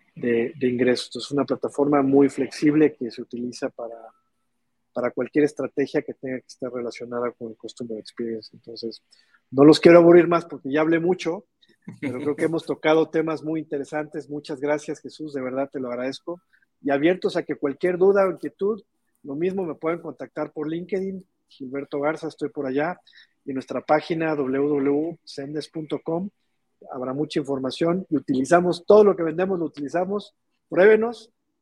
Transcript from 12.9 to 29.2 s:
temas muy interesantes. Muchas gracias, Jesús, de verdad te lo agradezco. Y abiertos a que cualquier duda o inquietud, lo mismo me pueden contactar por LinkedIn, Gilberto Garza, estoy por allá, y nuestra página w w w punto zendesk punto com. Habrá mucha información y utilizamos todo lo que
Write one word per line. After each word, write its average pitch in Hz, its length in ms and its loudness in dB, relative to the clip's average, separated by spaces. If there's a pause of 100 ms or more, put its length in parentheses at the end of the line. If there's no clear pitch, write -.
temas 160 340 -2
muy 156 160 -6
interesantes. 151 680 -8
Muchas 147 320 -10
gracias, 147 400 -4
Jesús, 151 320 -14
de 139 80 -8
verdad 131 320 -6
te 143 80 -8
lo 127 80 -8
agradezco. 131 520 -8 (420)
Y 139 80 -4
abiertos 170 460 0
a 165 60 -2
que 147 140 -8
cualquier 175 420 -2
duda 196 280 4
o 185 40 0
inquietud, 190 520 -6 (400)
lo 139 120 -10
mismo 185 300 -4
me 165 100 -8
pueden 165 240 -4
contactar 151 540 -10
por 151 160 -8
LinkedIn, 185 580 -6 (220)
Gilberto 139 500 -10
Garza, 151 300 -4
estoy 147 220 -8
por 143 160 -8
allá, 147 340 -2 (440)
y 139 80 -10
nuestra 131 280 -6
página 160 560 0
w 135 200 -2
w 143 120 0
w 143 240 0
punto 156 340 -4
zendesk 147 460 -10
punto 156 280 -8
com. 175 300 -4 (640)
Habrá 131 200 -6
mucha 151 280 -4
información 139 680 -2
y 156 80 0
utilizamos 160 680 2
todo 208 160 10
lo 196 140 6
que 175 80 -4